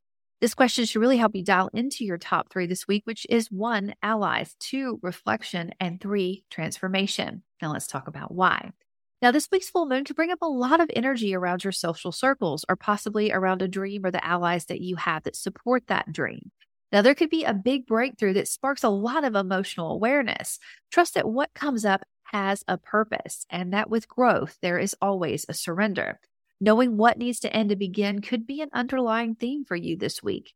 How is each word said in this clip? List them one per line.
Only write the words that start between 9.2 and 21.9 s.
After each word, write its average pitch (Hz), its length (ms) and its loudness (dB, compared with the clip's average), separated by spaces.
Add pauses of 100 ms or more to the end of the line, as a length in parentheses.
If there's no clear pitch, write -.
Now, 247 100 6
this 294 180 2
week's 381 200 2
full 339 160 0
moon 262 180 0
could 277 140 -10
bring 330 140 2
up 359 100 -4
a 330 80 0
lot 269 320 4
of 320 120 2
energy 233 400 0
around 180 300 0
your 196 80 -2
social 175 400 -4
circles 180 560 0
or - 80 4
possibly 208 560 0
around 185 300 2
a 190 80 0
dream 196 360 -6
or 180 60 0
the - 140 -2
allies 175 400 0
that - 160 -8
you 180 160 -6
have 160 260 -2
that - 140 -6
support 240 500 -2
that - 240 -2
dream. - 400 -6 (400)
Now, 202 100 6
there 262 140 8
could 320 140 2
be 320 160 0
a - 80 0
big 247 340 0
breakthrough 220 460 2
that - 160 0
sparks - 340 -4
a 240 60 6
lot 233 340 0
of 247 100 0
emotional 190 600 -2
awareness. - 680 0 (320)
Trust 339 220 4
that - 160 0
what 254 240 -2
comes 247 320 -2
up 196 180 2 (280)